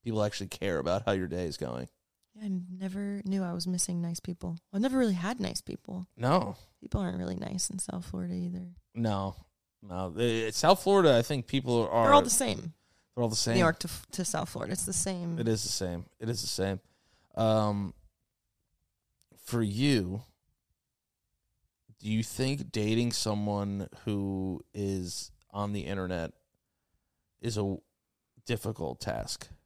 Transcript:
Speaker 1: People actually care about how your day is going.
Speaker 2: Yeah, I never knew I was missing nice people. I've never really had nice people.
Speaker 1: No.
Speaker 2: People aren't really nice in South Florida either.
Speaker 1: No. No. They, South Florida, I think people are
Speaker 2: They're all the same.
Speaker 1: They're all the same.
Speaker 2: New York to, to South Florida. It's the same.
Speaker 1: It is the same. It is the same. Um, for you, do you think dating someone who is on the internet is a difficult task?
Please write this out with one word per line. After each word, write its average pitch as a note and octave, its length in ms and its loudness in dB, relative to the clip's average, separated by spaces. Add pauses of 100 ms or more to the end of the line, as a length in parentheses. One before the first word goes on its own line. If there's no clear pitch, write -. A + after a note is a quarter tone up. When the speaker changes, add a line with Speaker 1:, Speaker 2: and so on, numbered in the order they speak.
Speaker 1:
People G#2+ 200 2
actually G2+ 240 -2
care F2+ 320 -2
about F2 260 0
how - 60 2
your F#2 160 0
day F2 180 -2
is D2+ 100 -6
going. B1 320 -6 (460)
Speaker 2:
Yeah, G#3+ 120 -12
I G3+ 40 -4 (280)
never G3+ 460 -6
knew F#3+ 200 0
I F3 100 -2
was F3 140 -4
missing F3 340 0
nice E3+ 180 -4
people. E3+ 380 -6 (160)
I've G3 80 0
never C4 160 2
really A3+ 160 4
had G3 260 -2
nice - 220 -4
people. - 460 -10 (100)
Speaker 1:
No. C#3 380 2 (260)
Speaker 2:
People - 200 -2
aren't F3+ 160 -2
really F3+ 180 -4
nice - 340 -4
in G3 100 -8
South - 260 -6
Florida F3+ 280 -6
either. F3+ 320 -6 (300)
Speaker 1:
No. G2+ 400 0 (480)
No. F#2 260 -6
They, A2+ 420 0
South F3 300 6
Florida, F#3 340 8
I A#2 60 8
think C3 260 -2
people A#2+ 440 2
are - 140 6
Speaker 2:
They're C#4 80 10
all C#4+ 80 12
the B3 80 -2
same. G#3 440 0 (420)
Speaker 1:
They're B2 80 2
all A#2 60 2
the A2 80 -2
same. A#2 180 2
Speaker 2:
New F#3 60 6
York E3 180 4
to, E3 100 -6 (240)
to F#3 120 -2
South E3 240 -2
Florida. - 240 -6
It's - 120 -4
the F#3+ 80 -6
same. F3 460 -2
Speaker 1:
It A2+ 80 0
is A2 160 2
the - 60 -4
same. F2 360 -4 (140)
It A2 100 -4
is A2 120 -4
the F2 60 -6
same. G2 320 0 (560)
Um, G#2+ 580 2 (1500)
for A#2+ 160 0
you, G#2+ 600 2 (1800)
do G#2+ 100 -6
you A2 140 2
think C3+ 480 -2
dating A2+ 420 2
someone G2+ 720 -2 (180)
who G2 560 -2 (120)
is G2 580 -4 (200)
on G#2 220 -2
the G2+ 80 -2
internet F#3 500 -4 (1080)
is A2 160 -4
a G2 180 0 (720)
difficult G#2+ 560 -4
task? - 460 -6 (180)